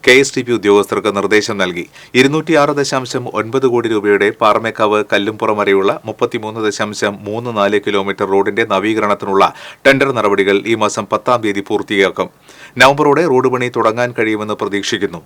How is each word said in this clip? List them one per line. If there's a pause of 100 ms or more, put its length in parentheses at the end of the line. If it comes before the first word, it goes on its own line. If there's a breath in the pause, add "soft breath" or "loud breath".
കെ
എസ്
ടി
പി
ഉദ്യോഗസ്ഥർക്ക്
നിർദ്ദേശം
നൽകി. (340 loud breath)
ഇരുന്നൂറ്റിയാറ്
ദശാംശം (160)
ഒൻപത്
കോടി
രൂപയുടെ (140)
പാറമേക്കാവ് (140)
കല്ലുംപുറം
വരെയുള്ള (160)
മുപ്പത്തിമൂന്ന്
ദശാംശം (120)
മൂന്ന്
നാല്
കിലോമീറ്റർ
റോഡിന്റെ
നവീകരണത്തിനുള്ള (420 loud breath)
ടെൻഡർ
നടപടികൾ (160)
ഈ
മാസം
പത്താം
തീയതി
പൂർത്തിയാക്കും. (520 loud breath)
നവംബറോടെ
റോഡ്
പണി
തുടങ്ങാൻ
കഴിയുമെന്ന്
പ്രതീക്ഷിക്കുന്നു.